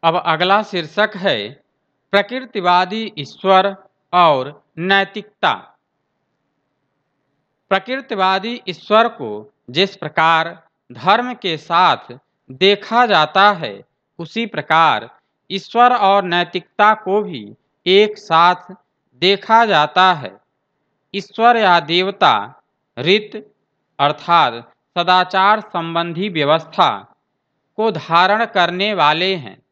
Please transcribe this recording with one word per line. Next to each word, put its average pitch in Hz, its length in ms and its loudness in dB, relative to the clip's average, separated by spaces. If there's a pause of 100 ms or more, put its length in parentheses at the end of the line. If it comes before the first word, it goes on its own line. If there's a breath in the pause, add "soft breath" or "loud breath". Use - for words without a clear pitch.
अब 165 240 0
अगला 180 360 0
शीर्षक 202 520 -4
है 135 360 -4 (640)
प्रकृतिवादी 202 1040 -2
ईश्वर 190 560 0 (380)
और 151 520 0 (140)
नैतिकता। 190 760 -2 (2250)
प्रकृतिवादी 208 1000 -4
ईश्वर 214 400 0
को 107 440 -12 (180)
जिस 185 260 -2
प्रकार 165 680 -2 (260)
धर्म 214 420 -2
के 180 220 -6
साथ 165 560 0 (380)
देखा 202 560 0
जाता 190 460 2
है, 117 320 -10 (340)
उसी 220 280 -8
प्रकार 151 640 0 (420)
ईश्वर 233 420 0
और 202 300 2
नैतिकता 175 720 0
को 208 280 -2
भी 113 340 -12 (300)
एक 208 320 2
साथ 175 560 0 (480)
देखा 202 440 2
जाता 180 460 2
है। 117 240 -8 (800)
ईश्वर 226 420 0
या 185 240 4
देवता 160 840 0 (360)
रीत 214 560 -4 (440)
अर्थात 143 760 -2 (240)
सदाचार 185 640 0
संबंधी 170 680 -6
व्यवस्था 156 880 -2 (640)
को 220 120 0
धारण 185 560 0
करने 190 480 -2
वाले 165 420 0
हैं। 113 240 -16 (100)